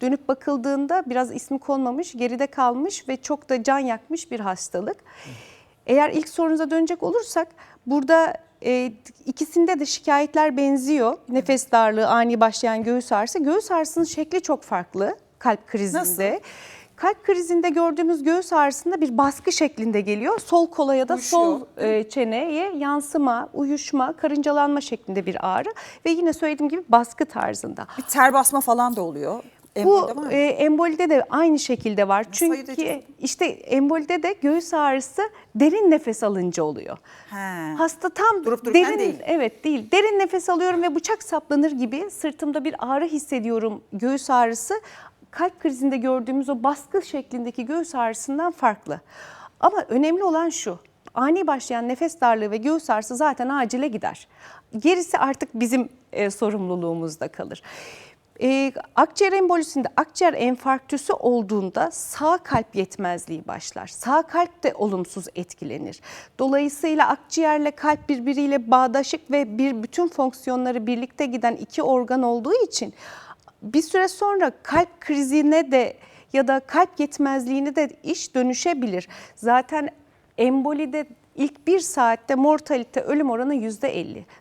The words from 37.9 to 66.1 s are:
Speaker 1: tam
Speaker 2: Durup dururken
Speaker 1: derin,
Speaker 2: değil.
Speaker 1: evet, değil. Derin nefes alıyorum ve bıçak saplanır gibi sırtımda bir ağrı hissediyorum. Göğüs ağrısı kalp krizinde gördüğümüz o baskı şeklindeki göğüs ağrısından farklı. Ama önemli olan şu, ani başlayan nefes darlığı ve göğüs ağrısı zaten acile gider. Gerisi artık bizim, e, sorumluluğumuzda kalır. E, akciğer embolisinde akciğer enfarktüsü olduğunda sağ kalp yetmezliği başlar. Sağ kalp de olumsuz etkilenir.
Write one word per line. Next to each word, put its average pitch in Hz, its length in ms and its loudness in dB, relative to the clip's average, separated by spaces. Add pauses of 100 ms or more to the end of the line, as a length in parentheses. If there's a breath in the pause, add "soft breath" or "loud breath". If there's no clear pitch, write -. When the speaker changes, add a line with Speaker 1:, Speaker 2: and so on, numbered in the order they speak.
Speaker 1:
tam 403 340 0
Speaker 2:
Durup 233 220 -2
dururken 339 200 6
Speaker 1:
derin, 427 140 -2
Speaker 2:
değil. 370 260 -2
Speaker 1:
evet, 262 380 -2
değil. 254 280 -2
Derin 403 280 4
nefes 370 300 0
alıyorum 349 320 0
ve 339 140 0
bıçak 427 280 -4
saplanır 302 480 0
gibi 269 400 -4
sırtımda 294 520 -6
bir 302 160 -4
ağrı 277 260 0
hissediyorum. 233 760 -4 (100)
Göğüs 254 360 -2
ağrısı 247 520 0 (500 loud breath)
kalp 349 280 -4
krizinde 269 380 -2
gördüğümüz 262 520 -2
o 240 140 -2
baskı 285 380 -2
şeklindeki 247 640 -8
göğüs 320 300 -6
ağrısından 269 560 -2
farklı. 214 500 -2 (580 loud breath)
Ama 381 300 2
önemli 311 340 2
olan 330 260 2
şu, 180 300 -8 (340)
ani 311 340 2
başlayan 240 400 -2
nefes 311 340 -4
darlığı 220 300 4
ve 220 60 -4
göğüs 302 320 -2
ağrısı 220 260 -2
zaten 262 340 0
acile 269 380 -2
gider. - 400 -6 (500 loud breath)
Gerisi 349 400 2
artık - 360 -2
bizim, 240 360 0 (220)
e, 202 180 -2
sorumluluğumuzda 180 1000 -4
kalır. - 340 -12 (800 loud breath)
E, 269 280 2 (240)
akciğer 370 380 4
embolisinde 339 540 2 (100)
akciğer 285 360 2
enfarktüsü 262 800 -2
olduğunda 214 800 0
sağ - 460 -2
kalp 254 380 -4
yetmezliği 175 720 -6
başlar. - 400 -12
Sağ 285 340 0
kalp 349 420 -2
de 285 100 0
olumsuz 190 520 -4 (100)
etkilenir. 170 640 -12 (380 loud breath)